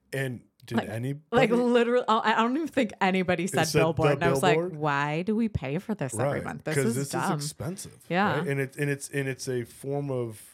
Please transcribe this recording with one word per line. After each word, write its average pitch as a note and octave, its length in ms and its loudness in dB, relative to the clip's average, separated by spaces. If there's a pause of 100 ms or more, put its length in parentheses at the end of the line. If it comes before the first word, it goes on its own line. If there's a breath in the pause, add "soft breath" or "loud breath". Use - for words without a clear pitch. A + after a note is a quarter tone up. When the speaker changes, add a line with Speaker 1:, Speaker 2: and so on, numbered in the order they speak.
(140)
Speaker 1:
And C3+ 280 -4 (220)
did - 140 -4
Speaker 2:
Like, - 120 -2
Speaker 1:
anybody B2+ 420 -6
Speaker 2:
like, A#3+ 180 6
literally, A#3+ 580 4
I, A3 260 4
I - 20 4
don't A#3 200 2
even D#4 120 -2
think C4+ 240 0 (100)
anybody F3+ 440 2
Speaker 1:
It F#3+ 40 -2
Speaker 2:
said E3+ 160 2
Speaker 1:
said D3+ 140 2
the D3+ 60 6
Speaker 2:
billboard. D#3+ 260 2
And C#3 120 0
I E3+ 60 4
was C3+ 140 2
like, F3 120 6
Speaker 1:
billboard? E3+ 240 -2
Speaker 2:
"Why D3 440 0
do G#3 120 0
we A3 140 2
pay D3 300 -4
for G#3 160 -6
this C3+ 180 -6
every A2+ 120 0 (100)
Speaker 1:
Right, C#3 80 -6
Speaker 2:
month? - 220 -10
This D#3 100 -2
Speaker 1:
'cause C#3 100 2
Speaker 2:
is D#3+ 100 0
Speaker 1:
this C#3+ 140 -4
Speaker 2:
dumb." D3+ 300 -2
Speaker 1:
is C#3+ 60 -8
expensive. D3+ 520 -10 (100)
Speaker 2:
Yeah. F3 300 0
Speaker 1:
Right? D#3+ 100 -4
And C#3 120 -2
it, C3+ 180 -4
and D3 100 -2
it's, C#3+ 220 -4
and C#3 180 -4
it's C3 220 -8
a B2 140 -2
form C#3 480 -8
of, A#2 280 -6 (140)